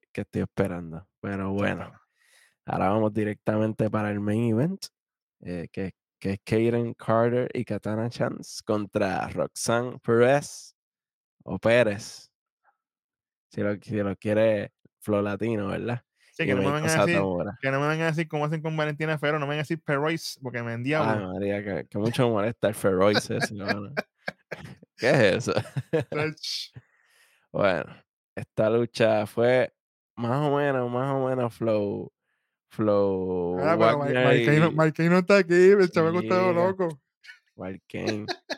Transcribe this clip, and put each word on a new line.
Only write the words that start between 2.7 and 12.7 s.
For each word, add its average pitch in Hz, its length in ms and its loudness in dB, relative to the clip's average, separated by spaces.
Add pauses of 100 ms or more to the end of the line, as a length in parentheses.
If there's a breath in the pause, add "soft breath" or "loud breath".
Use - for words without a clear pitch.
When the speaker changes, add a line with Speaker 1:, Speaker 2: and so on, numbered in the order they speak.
Speaker 1:
vamos 107 240 0
directamente 107 800 -2
para 107 180 -2
el 101 100 -4
main 107 300 0
event, 147 360 -2 (560)
eh, 90 300 -10
que, 95 200 -8 (280)
que 98 120 -4
es 101 120 -6
Kayden 117 520 0
Carter 120 580 0
y 123 120 -4
Katana 107 440 -4
Chance - 560 -8
contra 101 600 -2
Roxanne 117 720 -4
Perez, 123 760 2 (680)
o 95 160 -8
Pérez, 110 720 2 (1200)